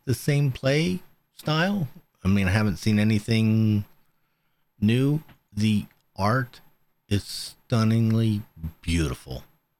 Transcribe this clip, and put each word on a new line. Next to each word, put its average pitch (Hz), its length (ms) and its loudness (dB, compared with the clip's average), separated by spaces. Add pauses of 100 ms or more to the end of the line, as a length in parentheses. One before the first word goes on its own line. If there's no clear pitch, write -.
the 131 80 -2
same 143 380 0
play 160 480 -2 (380)
style. 165 500 -2 (360)
I 90 40 -2
mean, 98 200 2
I 92 40 0
haven't 107 260 0
seen 107 220 2
anything 110 880 2 (960)
new. 131 400 2 (320)
The 104 320 0 (300)
art 120 460 -2 (460)
is 101 160 0
stunningly 110 1160 0 (400)
beautiful. 69 600 -4 (360)